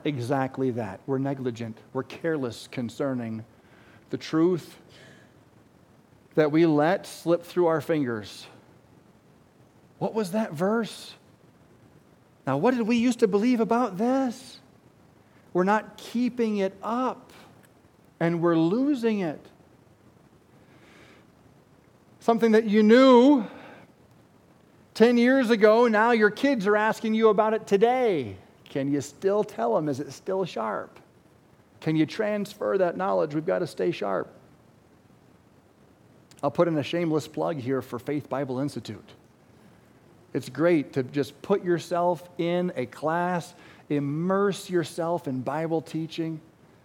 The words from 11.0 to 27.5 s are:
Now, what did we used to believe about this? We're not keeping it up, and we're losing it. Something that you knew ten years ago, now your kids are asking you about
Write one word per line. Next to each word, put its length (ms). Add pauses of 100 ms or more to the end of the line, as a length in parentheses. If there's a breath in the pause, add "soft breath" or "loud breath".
Now, 100
what 180
did 140
we 80
used 220
to 100
believe 320
about 380
this? 600 (920 soft breath)
We're 120
not 340
keeping 580
it 160 (100)
up, 500 (840)
and 220
we're 160
losing 640
it. 260 (2750 soft breath)
Something 320
that 120
you 180
knew 640 (1500 loud breath)
ten 240
years 320
ago, 360
now 260
your 180
kids 360
are 120
asking 340
you 160
about 240